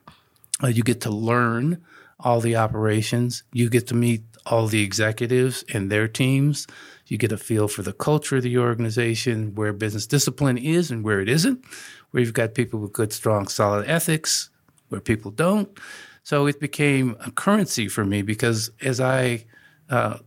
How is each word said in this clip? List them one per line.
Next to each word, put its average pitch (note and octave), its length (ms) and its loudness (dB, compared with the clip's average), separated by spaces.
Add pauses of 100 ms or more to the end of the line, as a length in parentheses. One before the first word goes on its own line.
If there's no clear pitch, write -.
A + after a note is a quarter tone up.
(640)
Uh, C3 40 2
you A#2 160 2
get A2+ 180 0
to A#2+ 80 -4
learn A#2 720 0 (380)
all A#2+ 220 2
the A#2 140 2
operations. A2 840 0 (100)
You A#2+ 200 2
get A#2 160 2
to A#2 80 -2
meet A#2 260 2 (240)
all A2+ 220 2
the G#2+ 160 2
executives A2+ 800 0 (100)
and G2 180 -2
their G#2+ 160 2
teams. C3+ 600 0 (400)
You - 100 -4
get G#2+ 140 0
a G#2+ 60 -4
feel G#2+ 300 0
for G#2 140 -6
the G2 120 -8
culture D3 440 0
of B2 60 0
the B2 160 0
organization, A2+ 960 0
where G#2 180 -2
business G2+ 320 -4
discipline C3+ 540 0
is D#3+ 320 0
and A2+ 120 -6
where G#2 180 2
it F#2+ 80 -2
isn't, F#3+ 360 2 (460)
where B2+ 100 2
you've A#2 140 0
got A2+ 180 0
people A2+ 260 -2
with G2+ 140 -8
good, G#2+ 200 -2
strong, G#2 340 0
solid G#2 420 0
ethics, - 640 0 (380)
where G2 120 -6
people G#2+ 300 -2
don't. F3+ 380 2 (520)
So C#3+ 240 2
it C#3+ 140 0
became C#3 600 2
a A#2 120 -10
currency G3 560 0
for G#2 180 0
me G2+ 160 2
because A2 480 0 (140)
as C3 180 0
I, B2+ 440 0 (440)
uh, A#2 380 0